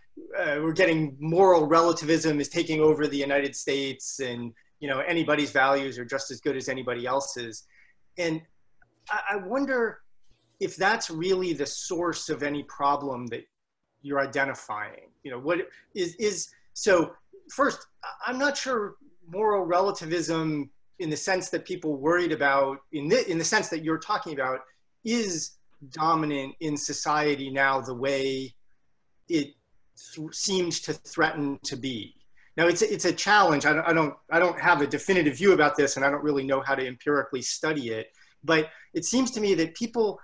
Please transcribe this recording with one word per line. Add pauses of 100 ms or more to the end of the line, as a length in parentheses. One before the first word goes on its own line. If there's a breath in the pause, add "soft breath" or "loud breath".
(380)
uh,
we're
getting
moral
relativism
is
taking
over
the
United
States,
and, (280 soft breath)
you
know,
anybody's
values
are
just
as
good
as
anybody
else's. (540 soft breath)
And (680)
I, (100)
I
wonder (580)
if
that's
really
the
source
of
any
problem
that (540)
you're
identifying. (160)
You
know,
what (360 loud breath)
is,
is, (240 soft breath)
so (360)
first, (160)
I, (180)
I'm
not
sure (360)
moral
relativism (300)
in
the
sense
that
people
worried
about, (120)
in
the,
in
the
sense
that
you're
talking
about, (460 soft breath)
is (400)
dominant
in
society
now
the
way (760)
it (600)
th-,
seems
to
threaten
to
be. (420 soft breath)
Now,
it's,
it's
a
challenge.
I
don't,
I
don't, (160)
I
don't
have
a
definitive
view
about
this,
and
I
don't
really
know
how
to
empirically
study
it. (320 soft breath)
But (240 loud breath)
it
seems
to
me
that
people,